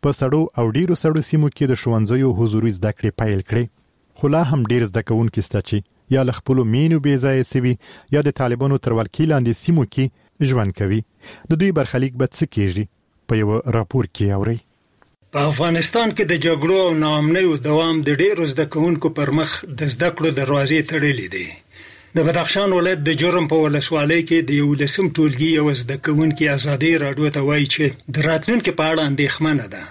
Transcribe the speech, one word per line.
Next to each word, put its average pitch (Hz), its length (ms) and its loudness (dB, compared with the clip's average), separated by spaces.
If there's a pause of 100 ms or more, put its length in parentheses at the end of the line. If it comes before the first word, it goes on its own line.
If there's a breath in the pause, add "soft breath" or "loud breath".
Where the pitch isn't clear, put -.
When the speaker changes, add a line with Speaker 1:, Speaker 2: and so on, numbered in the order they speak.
Speaker 1:
په 143 60 2 (100)
سړو 139 220 2 (180)
او 117 60 2 (100)
ډېرو 175 260 0
سړو 156 280 0
سیمو 151 260 2
کې 147 160 -2
د - 100 2
ښوونځیو 117 560 2
حضوري 110 400 2
زده 107 200 -2
کړې 107 220 -2
پیل 104 300 0
کړې. 117 160 0 (520)
خو - 80 -4 (100)
لا 165 160 2
هم 135 100 2 (100)
ډېر 120 200 2
زده 110 180 -2
کوونکي 113 380 0
شته 101 200 -2
چې 107 100 -2 (380)
یا 135 140 4
له 113 100 -4
خپلو 131 360 0
مینو 156 300 2
بې 143 100 2 (100)
ځایه 131 260 0
سوي 127 220 2 (420 loud breath)
یا 147 140 2
د - 100 -6
طالبانو 131 460 0
تر 120 120 0
ولکې 151 360 -2
لاندې 120 200 0 (100)
سیمو 160 300 2
کې 131 120 0 (460 soft breath)
ژوند 110 280 0
کوي. 104 220 0 (480 loud breath)
د 160 120 2
دوی 196 100 2 (100)
برخلیک 127 400 -2
به 131 140 0
څه 165 100 -2 (100)
کیږي؟ 98 300 -2 (420)
په - 140 0
یوه 110 360 0
راپور 110 380 -2
کې 107 100 -2 (140)
اورئ. 110 180 -2 (760)
Speaker 2:
په 147 60 -2 (120)
افغانستان 170 640 0
کې 214 160 0
د - 20 2 (120)
جګړو 165 320 2 (100)
او 165 180 0
ناامنیو 156 500 2 (140)
دوام 160 320 2
د 143 200 0
ډېرو 170 300 2
زده 147 220 -2
کوونکو 160 480 0
پر 139 80 0 (100)
مخ - 160 -4 (240)
د 143 160 -2
زده 170 200 0
کړو 160 140 0 (120)
دروازې 139 380 0 (100)
تړلې 147 380 -2 (100)
دي. 87 100 -8 (680 loud breath)
د 165 120 2
بدخشان 190 460 0
ولایت 175 340 0
د 160 140 0
جرم 175 300 0
په 160 120 2
ولسوالۍ 151 680 0
کې 165 180 4
د 139 120 -2
یولسم 147 560 0
ټولګي 151 420 2
یو 151 240 2
زده 131 240 -6
کوونکي 156 480 2
ازادي 143 380 0 (120)
راډیو 143 320 -2
ته 143 140 -2
وایي 147 240 2
چې 143 420 -2
د 147 140 0
راتلونکي 180 500 0
په 156 120 2
اړه 160 180 0
اندېښمنه 139 640 0
ده. - 180 -14